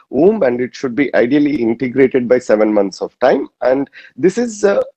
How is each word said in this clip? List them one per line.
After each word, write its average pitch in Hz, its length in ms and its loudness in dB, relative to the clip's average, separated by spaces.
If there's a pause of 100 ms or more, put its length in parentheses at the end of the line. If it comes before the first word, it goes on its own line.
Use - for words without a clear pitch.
womb, 190 340 2
and 120 180 0
it 123 140 -6
should 127 200 -8
be 139 200 -2
ideally 139 480 0
integrated 120 680 0
by 127 100 2
seven 107 340 0
months 98 300 -2
of - 180 -10
time. 160 280 0 (120)
And 131 300 -2 (260)
this 170 220 0
is, 220 260 -4
uh, 196 180 2 (140)